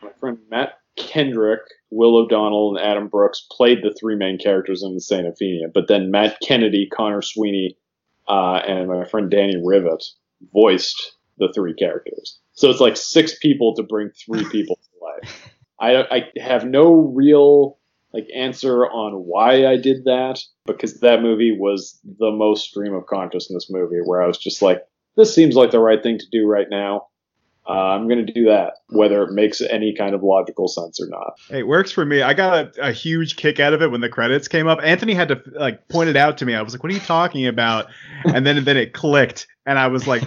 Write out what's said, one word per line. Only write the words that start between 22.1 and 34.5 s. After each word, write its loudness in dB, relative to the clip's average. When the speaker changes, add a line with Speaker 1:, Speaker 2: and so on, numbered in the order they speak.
Speaker 1:
the 0
most 0
stream -8
of -8
consciousness -8
movie -4
where -2
I 2
was -2
just -8
like, 2
"This 6
seems 6
like 6
the 2
right 4
thing -2
to -14
do 0
right 0
now. -6
Uh, -6
I'm -4
gonna 0
do 0
that, 2
whether 2
it -8
makes 0
any -2
kind -4
of -4
logical 0
sense -10
or -10
not." -14
Speaker 3:
It -8
works 0
for -2
me. 0
I 2
got 0
a, -4
a -4
huge -6
kick 0
out 4
of 2
it 2
when -4
the -4
credits -2
came -2